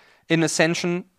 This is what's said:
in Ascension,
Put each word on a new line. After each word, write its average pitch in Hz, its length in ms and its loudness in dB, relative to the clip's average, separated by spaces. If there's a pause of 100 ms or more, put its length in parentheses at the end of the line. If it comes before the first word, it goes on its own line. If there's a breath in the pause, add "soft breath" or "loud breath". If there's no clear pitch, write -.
(280 soft breath)
in 165 160 2
Ascension, 175 600 0 (160)